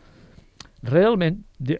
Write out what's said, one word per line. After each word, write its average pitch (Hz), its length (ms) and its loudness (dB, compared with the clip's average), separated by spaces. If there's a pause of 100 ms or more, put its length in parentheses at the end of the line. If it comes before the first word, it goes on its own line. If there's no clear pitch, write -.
(840)
Realment, 180 600 2 (160)
di-, 135 220 -4